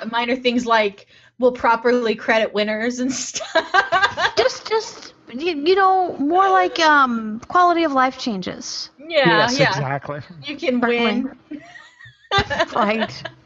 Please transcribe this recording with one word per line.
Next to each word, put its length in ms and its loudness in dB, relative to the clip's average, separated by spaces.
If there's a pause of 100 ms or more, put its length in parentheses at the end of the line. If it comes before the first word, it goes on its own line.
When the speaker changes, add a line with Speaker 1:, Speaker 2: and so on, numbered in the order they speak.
(100)
Speaker 1:
minor 240 -2
things 320 -2
like 400 0 (320)
we'll 140 2
properly 640 0
credit 360 0
winners 460 -2
and 140 -2
<laughs> 20 -6
stuff. 1200 -2
Speaker 2:
Just, 300 0
just 480 -6 (180)
you, 220 -4 (100)
you 120 4
know, 400 2
more 340 2
like, 300 2
um, 640 2
quality 380 4
of 80 0
life 260 2
changes. 800 -8
Speaker 1:
Yeah, 260 0 (220)
Speaker 3:
Yes, 140 -2
Speaker 1:
yeah. 80 4
Speaker 3:
exactly. 520 -4 (220)
Speaker 1:
You 140 -10
can 240 0
Speaker 2:
Certainly. 500 0 (200)
Speaker 1:
win. 120 -14 (680)
<laughs> 420 0
Speaker 2:
Right. 480 -2 (240)